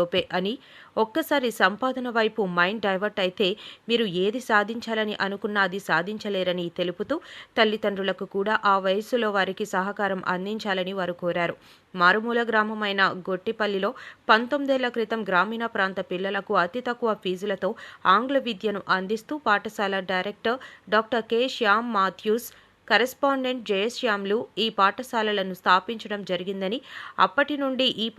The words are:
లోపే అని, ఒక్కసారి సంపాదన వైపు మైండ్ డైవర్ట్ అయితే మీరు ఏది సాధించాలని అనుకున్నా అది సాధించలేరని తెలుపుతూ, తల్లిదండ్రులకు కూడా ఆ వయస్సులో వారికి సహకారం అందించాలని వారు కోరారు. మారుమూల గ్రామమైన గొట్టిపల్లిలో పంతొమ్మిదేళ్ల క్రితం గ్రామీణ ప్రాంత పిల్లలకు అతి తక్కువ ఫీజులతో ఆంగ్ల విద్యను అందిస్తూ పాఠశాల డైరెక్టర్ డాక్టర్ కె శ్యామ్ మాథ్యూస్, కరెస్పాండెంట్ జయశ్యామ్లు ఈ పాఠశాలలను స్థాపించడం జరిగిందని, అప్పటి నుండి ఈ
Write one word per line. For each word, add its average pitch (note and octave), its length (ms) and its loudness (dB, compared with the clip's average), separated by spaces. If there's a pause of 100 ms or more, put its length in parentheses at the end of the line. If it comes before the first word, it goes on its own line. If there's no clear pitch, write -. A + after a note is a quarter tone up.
లోపే F3 220 2 (180)
అని, G3+ 140 -2 (500)
ఒక్కసారి C#4 440 0 (140)
సంపాదన B3+ 460 0 (100)
వైపు G#3+ 240 0 (160)
మైండ్ G3 280 2
డైవర్ట్ G3+ 380 0
అయితే F#3 240 0 (400)
మీరు A#3 160 2 (200)
ఏది G#3+ 160 0 (100)
సాధించాలని A3 640 0 (100)
అనుకున్నా G3+ 440 -2
అది G3 180 -6
సాధించలేరని F3+ 880 -2
తెలుపుతూ, F3+ 400 -2 (400)
తల్లిదండ్రులకు G3+ 800 0
కూడా G#3 280 0
ఆ G3 120 6 (100)
వయస్సులో G#3+ 520 0
వారికి F#3+ 360 -2
సహకారం F#3+ 480 -2 (120)
అందించాలని F#3+ 680 -4
వారు F3 240 -2
కోరారు. E3+ 320 0 (380)
మారుమూల G#3+ 540 4
గ్రామమైన G#3+ 540 0 (240)
గొట్టిపల్లిలో G3 600 -2 (400)
పంతొమ్మిదేళ్ల B3+ 600 2
క్రితం A3+ 400 -2
గ్రామీణ G#3+ 360 2 (100)
ప్రాంత F#3+ 260 -2 (100)
పిల్లలకు G3 420 -4 (100)
అతి F3+ 260 -2
తక్కువ A#3+ 220 -2 (120)
ఫీజులతో F#3+ 460 -4 (380)
ఆంగ్ల B3 400 4
విద్యను G3+ 340 -4 (160)
అందిస్తూ G#3 380 -4 (120)
పాఠశాల G3+ 480 0 (160)
డైరెక్టర్ G#3 480 -2 (360)
డాక్టర్ A3 360 2
కె A#3 100 2 (140)
శ్యామ్ A3 400 2
మాథ్యూస్, G#3 540 0 (400)
కరెస్పాండెంట్ B3+ 840 2
జయశ్యామ్లు G3+ 680 0 (220)
ఈ A3 80 0 (140)
పాఠశాలలను G3+ 800 0
స్థాపించడం G#3 600 0 (100)
జరిగిందని, F#3+ 480 -4 (400)
అప్పటి C#4 440 2
నుండి C4 260 0 (160)
ఈ A3+ 40 -2 (100)